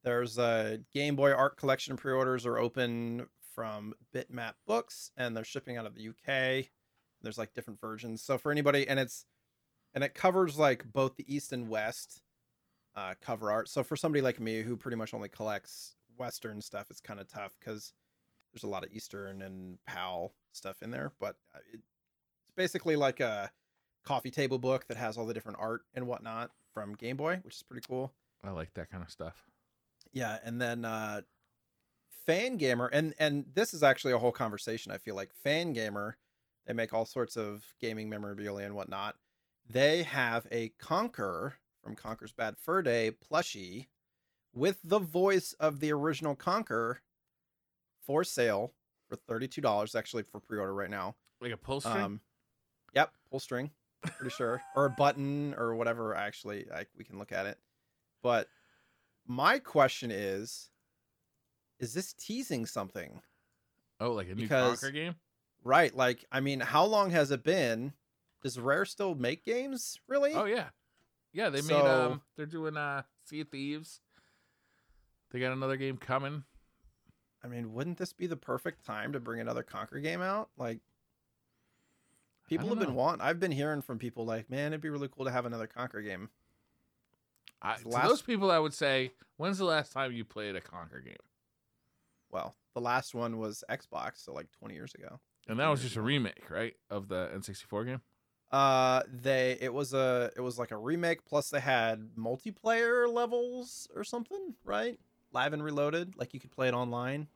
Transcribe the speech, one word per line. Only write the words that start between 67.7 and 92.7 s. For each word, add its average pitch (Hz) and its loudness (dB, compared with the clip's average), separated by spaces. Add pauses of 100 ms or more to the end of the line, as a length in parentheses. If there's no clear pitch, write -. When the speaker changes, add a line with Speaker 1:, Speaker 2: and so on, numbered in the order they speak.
Speaker 1:
Does 127 -4
Rare 143 2
still 190 -2
make 127 0
games, 254 -4
really? 285 2
Speaker 2:
Oh, 220 2
yeah. 220 0 (640)
Yeah, 175 2
they 139 0
made, 151 -2
Speaker 1:
So 139 6
Speaker 2:
um, 147 -4 (160)
they're 151 -6
doing, 156 -4
uh, 143 -2 (240)
Sea 151 -8
of 147 -8
Thieves. 143 -6 (1300)
They 127 -4
got 127 0
another 135 0
game 135 -2
coming. 135 -2 (1000)
Speaker 1:
I 127 -14
mean, 120 -8
wouldn't 160 -4
this 180 -6
be 180 -6
the 165 -2
perfect - -6
time 107 -4
to 135 -2
bring 117 -4
another 120 -2
Conker - -8
game 170 -2
out? 196 -2
Like, 117 -4
Speaker 2:
I - -20
Speaker 1:
people 165 0
Speaker 2:
don't 233 0
Speaker 1:
have 190 2
been 127 -2
Speaker 2:
know. 127 2
Speaker 1:
want-, 151 2
I've 165 0
been 180 0
hearing 147 0
from 120 -8
people 117 -6
like, 113 -4
"Man, 143 -2
it'd 156 -6
be 156 -6
really 139 -4
cool 135 -8
to 127 0
have 123 2
another 117 -4
Conker 120 -8
game." 98 -6 (1300)
Speaker 2:
I, 110 -2
Speaker 1:
The 117 -16
Speaker 2:
to 117 -10
Speaker 1:
last 123 4
Speaker 2:
those 269 6
people, 196 2
I 165 8
would 156 0
say, 135 2 (260)
"When's 185 -2
the 190 0
last 156 2
time 135 -2
you 117 -4
played 104 -6
a 87 -4
Conker 80 -14
game?" 52 -16 (1120)
Speaker 1:
Well, - -6 (200)